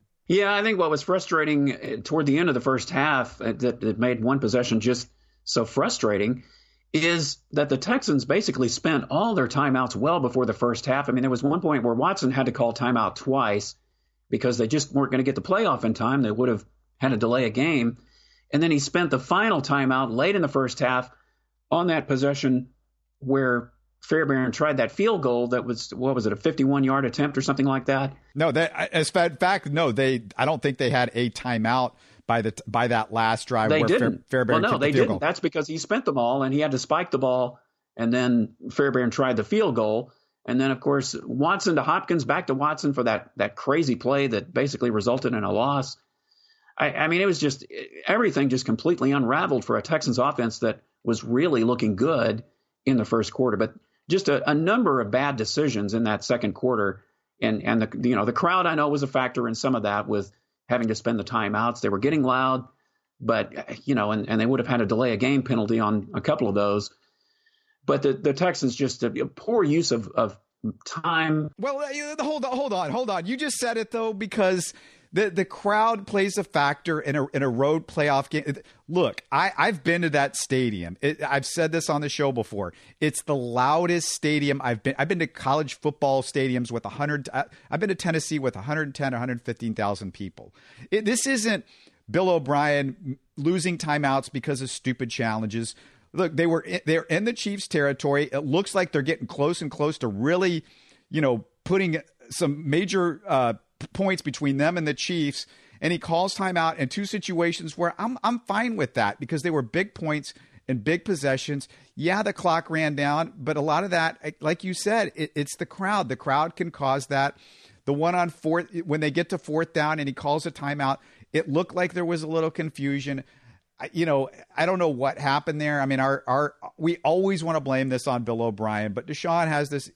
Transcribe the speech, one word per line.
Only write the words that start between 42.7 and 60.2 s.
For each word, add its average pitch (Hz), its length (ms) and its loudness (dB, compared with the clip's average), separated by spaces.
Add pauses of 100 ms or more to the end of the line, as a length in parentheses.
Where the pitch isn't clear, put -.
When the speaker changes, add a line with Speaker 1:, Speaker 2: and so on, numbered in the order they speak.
Speaker 1:
for 127 100 0
that, 113 340 0
that 104 180 -2
crazy 139 400 2
play 139 320 0
that 104 260 -2
basically 135 380 0
resulted 117 420 0
in 110 100 -2
a 95 80 -2
loss. 131 460 0 (800)
I, 143 140 0
I 151 160 -2
mean, 170 140 2
it 196 40 2
was 175 140 2
just, 139 260 0 (400)
everything 175 440 2
just 127 160 0
completely 135 480 2
unraveled 139 520 2
for 113 120 0
a 104 40 -2
Texans 147 380 0
offense 135 400 0
that - 220 -2 (220)
was 113 200 -2
really 127 400 2
looking 110 320 2
good 113 480 2 (420)
in 131 120 4
the 107 80 2
first 113 280 4
quarter. 123 240 2
But 110 160 2 (360)
just 180 200 2
a, 143 180 4
a 151 60 4
number 165 480 4
of 104 80 -2
bad 135 260 2
decisions 110 600 0
in 117 80 2
that 107 200 0
second 117 300 0
quarter. 104 500 0 (380)
And, 113 220 0
and 113 180 2
the, 110 280 -2
you 123 60 4
know, 101 100 2
the 117 80 0
crowd, 175 340 2
I 160 80 0
know, 151 140 2
was 143 140 0
a 135 40 -2
factor 127 400 0
in 113 80 -4
some 131 180 0
of 113 100 0
that 104 240 0
with 101 240 -2 (360)